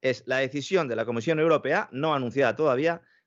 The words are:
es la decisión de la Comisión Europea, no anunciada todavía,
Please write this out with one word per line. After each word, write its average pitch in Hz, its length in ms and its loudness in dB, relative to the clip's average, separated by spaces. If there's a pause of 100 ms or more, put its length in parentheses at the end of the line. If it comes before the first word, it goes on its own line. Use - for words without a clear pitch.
es 127 260 -2
la 131 120 -2
decisión 135 500 -2
de 113 80 -4
la 113 80 -2
Comisión 117 340 -2
Europea, 156 540 2
no 151 220 0
anunciada 123 420 0
todavía, 156 460 0 (240)